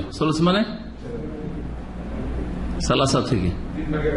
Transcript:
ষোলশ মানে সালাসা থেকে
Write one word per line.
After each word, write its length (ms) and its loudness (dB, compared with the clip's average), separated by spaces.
ষোলশ 220 2
মানে 240 6
সালাসা 320 4
থেকে 300 2